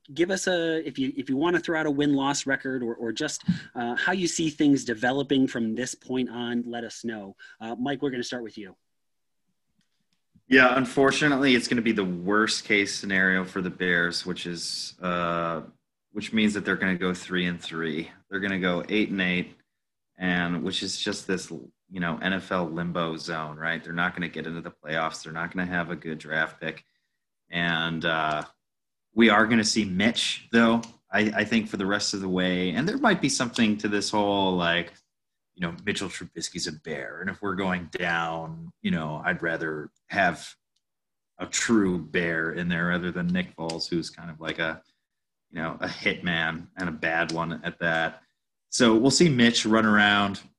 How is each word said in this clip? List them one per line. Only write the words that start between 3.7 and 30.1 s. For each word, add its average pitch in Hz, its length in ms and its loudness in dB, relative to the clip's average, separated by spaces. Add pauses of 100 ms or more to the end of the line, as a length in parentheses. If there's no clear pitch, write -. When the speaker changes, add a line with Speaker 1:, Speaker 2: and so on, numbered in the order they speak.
Speaker 1:
uh, 120 220 -4
how - 160 0
you 185 160 0
see 160 220 -2
things 143 340 4
developing 131 640 2
from 113 280 -2
this 123 200 -4
point 127 340 -4
on, 120 380 -4
let 117 160 -6
us 113 220 -10
know. 104 320 -8 (240)
Uh, 113 180 -8
Mike, 135 220 -4
we're 147 80 0
gonna 127 120 -4
start 123 220 -8
with 107 140 -14
you. 95 180 -14 (1700)
Speaker 2:
Yeah, 127 260 8
unfortunately, 135 800 4
it's - 140 2
gonna 123 120 0
be 110 120 4
the 101 100 2
worst 95 600 0
case 101 280 2
scenario 92 520 2
for 92 160 -4
the 90 80 -2
Bears, 87 560 0
which 90 200 -6
is, - 560 -8
uh, 85 600 -2 (500)
which 107 220 -8
means 107 200 4
that 98 120 -4
they're 98 100 2
gonna 92 220 0
go 92 160 0
three 90 320 -2
and 87 160 -4
three. 80 500 -6 (180)
They're 98 120 -6
gonna 98 180 -2
go 90 300 0
eight 104 180 2
and 98 140 -2
eight, 90 340 0 (600)
and 87 460 -2
which 92 200 -4
is 92 160 -6
just - 280 -6
this, 92 220 -4 (400)
you 92 100 -10
know, 82 240 -2
N 95 100 0
F 95 180 -4
L 90 140 0
limbo 82 520 -4
zone, 78 380 -8
right? 80 280 -4
They're 85 100 -12
not 87 220 0
gonna 87 120 -4
get 80 200 -8
into 82 140 -8
the 87 100 -12
playoffs. 80 500 -4
They're 80 120 -12
not 82 200 -6
gonna 90 140 -2
have 87 240 -2
a 85 40 -6
good 78 220 -8
draft 78 420 -4
pick. 80 240 -8 (680)
And, 82 520 -2
uh, 78 400 0 (720)
we 113 160 8
are 107 160 6
gonna 113 180 4
see 107 220 2
Mitch, 95 680 0